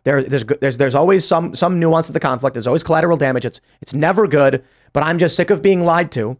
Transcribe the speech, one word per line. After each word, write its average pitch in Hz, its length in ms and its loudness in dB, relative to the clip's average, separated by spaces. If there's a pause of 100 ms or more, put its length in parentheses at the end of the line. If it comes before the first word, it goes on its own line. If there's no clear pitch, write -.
There, 139 180 0
there's, 131 240 -4
there's, 127 340 -2
there's 131 180 0
always 180 280 4
some, 170 300 -2
some 180 240 -2
nuance 165 300 0
of 151 60 -12
the 160 60 -2
conflict. 131 340 -2
There's 113 120 -8
always 147 160 0
collateral 160 340 0
damage. 131 300 -2
It's, - 140 -8 (200)
it's - 140 -12
never 180 320 2
good. 139 380 2 (280)
But 139 120 0
I'm 165 140 0
just 165 180 2
sick 175 140 0
of 202 120 0
being 185 220 2
lied 170 280 0
to. 120 280 -4